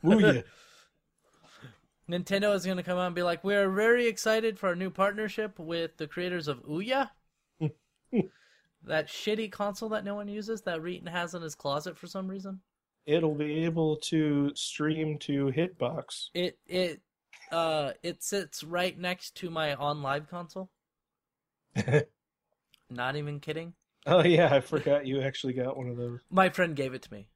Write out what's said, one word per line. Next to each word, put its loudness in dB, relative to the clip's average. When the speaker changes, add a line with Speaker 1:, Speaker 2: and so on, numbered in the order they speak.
Speaker 1:
Woo-ya. 8
Speaker 2:
<laughs> -20
Nintendo 2
is -2
gonna -2
come -2
out 0
and -4
be -2
like, 0
"We're 4
very 4
excited 0
for 0
our 2
new -4
partnership -2
with -4
the -6
creators -4
of -4
Ouya." -2
Speaker 1:
<laughs> 0
Speaker 2:
That 0
shitty -4
console -4
that -4
no -6
one -8
uses, -6
that -4
Reeton -8
has -4
in -6
his -10
closet -4
for -18
some -8
reason. -10
Speaker 1:
It'll 2
be -2
able 2
to 2
stream -2
to 0
Hitbox. -2
Speaker 2:
It, -4
it, -2
uh, 0
it -6
sits -4
right -2
next -6
to -8
my 0
OnLive -2
console. -10
Speaker 1:
<laughs> 0
Speaker 2:
Not -4
even -6
kidding. -8
Speaker 1:
Oh, 8
yeah, 8
I 8
forgot 2
you 0
actually -2
got -2
one -8
of -6
those. -8
Speaker 2:
My 4
friend 0
gave -4
it -10
to -18
me. -18